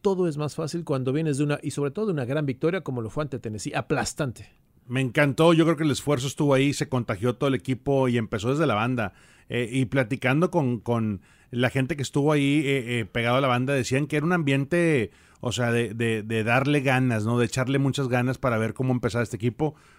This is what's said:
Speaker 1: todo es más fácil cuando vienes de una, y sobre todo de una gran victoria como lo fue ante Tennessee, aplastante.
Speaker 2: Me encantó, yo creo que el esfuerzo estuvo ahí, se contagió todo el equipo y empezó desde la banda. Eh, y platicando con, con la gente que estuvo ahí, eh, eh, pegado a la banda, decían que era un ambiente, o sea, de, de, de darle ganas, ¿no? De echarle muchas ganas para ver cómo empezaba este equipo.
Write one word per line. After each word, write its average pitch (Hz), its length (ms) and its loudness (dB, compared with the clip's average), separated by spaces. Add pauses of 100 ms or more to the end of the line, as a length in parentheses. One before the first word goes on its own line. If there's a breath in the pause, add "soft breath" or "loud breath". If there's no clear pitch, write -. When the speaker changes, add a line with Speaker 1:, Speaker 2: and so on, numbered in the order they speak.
Speaker 1:
todo 185 280 2
es 151 80 -4
más 151 180 -4
fácil 160 300 -6
cuando 131 280 0
vienes 151 260 0
de 147 40 0
una, 147 180 0
y 147 120 -6
sobre 143 180 -2
todo 208 160 -4
de 202 60 0
una 143 120 -2
gran 143 220 -2
victoria 156 360 -2
como 123 200 -6
lo 107 80 -6
fue 151 140 -4
ante 131 160 -8
Tennessee, 107 340 -8
aplastante. 131 760 -4 (380)
Speaker 2:
Me 123 140 -2
encantó, 147 520 4
yo 165 120 6
creo 160 120 4
que 147 60 -4
el 156 80 4
esfuerzo 135 380 0
estuvo 143 260 2
ahí, 139 180 4
se 135 160 -4
contagió 117 460 -2
todo 139 140 -2
el 131 80 2
equipo 131 500 0
y 120 100 2
empezó 113 340 -2
desde 147 180 0
la 107 80 2
banda. 113 380 -2 (340 soft breath)
Eh, 120 200 -4
y 127 180 0
platicando 135 680 0
con, 127 260 0
con 110 440 -2 (280 soft breath)
la 123 200 0
gente 131 260 -2
que 143 60 -6
estuvo 143 280 0
ahí, 143 340 2
eh, 123 360 -2
eh, 110 40 -4
pegado 120 340 0
a - 20 2
la 139 80 2
banda, 127 260 0
decían 135 320 0
que 151 100 -4
era 147 100 0
un 175 60 0
ambiente, 143 760 2 (300 soft breath)
o 120 100 -4
sea, 117 220 0
de, 117 200 0
de, 113 300 -2
de 110 220 -2
darle 135 380 2
ganas, 127 420 2
¿no? 120 120 0
De 120 100 4
echarle 131 340 -2
muchas 139 280 0
ganas 123 300 0
para 117 200 0
ver 110 160 -2
cómo 131 180 -2
empezaba 120 320 -2
este 110 120 -6
equipo. 123 380 -2 (240 soft breath)